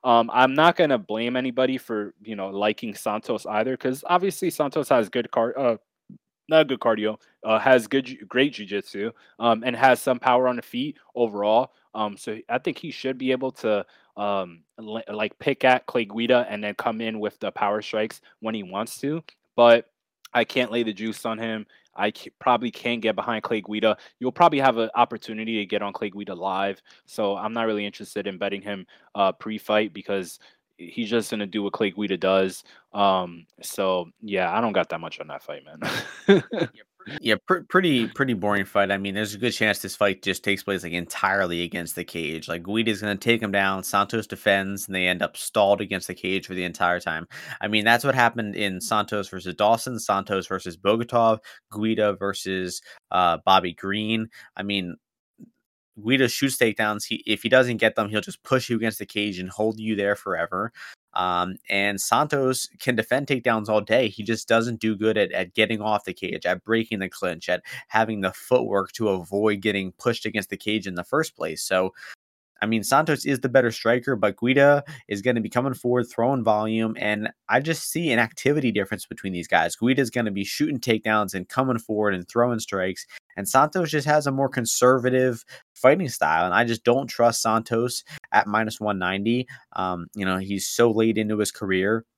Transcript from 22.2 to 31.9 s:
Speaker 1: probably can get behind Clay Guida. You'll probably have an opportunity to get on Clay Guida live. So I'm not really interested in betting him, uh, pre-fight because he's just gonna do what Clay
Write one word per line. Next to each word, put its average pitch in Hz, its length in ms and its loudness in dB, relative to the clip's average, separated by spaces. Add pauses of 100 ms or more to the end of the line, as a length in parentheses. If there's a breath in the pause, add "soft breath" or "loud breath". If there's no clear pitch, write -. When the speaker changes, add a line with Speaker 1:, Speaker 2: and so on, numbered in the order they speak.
Speaker 1:
probably 120 320 0
can 120 300 -6
get 107 160 -2
behind 110 260 -4
Clay 110 200 -4
Guida. 107 340 0 (220 loud breath)
You'll 123 120 -2
probably 151 300 4
have 131 160 4
an 113 180 -2
opportunity 113 640 -2
to 101 80 -2
get 104 140 -2
on 101 140 -6
Clay 104 160 -6
Guida 98 240 -12
live. 95 480 -4 (240 soft breath)
So 101 300 -2
I'm 107 180 -6
not 117 80 -2
really 104 240 0
interested 101 400 -8
in 95 100 -6
betting 98 240 -4
him, 98 260 -8 (280 soft breath)
uh, 98 180 2
pre-fight 107 600 -2
because 98 440 -6 (380 soft breath)
he's 95 320 -8
just 113 220 0
gonna 104 160 -4
do 104 160 -4
what 98 100 -4
Clay 101 180 0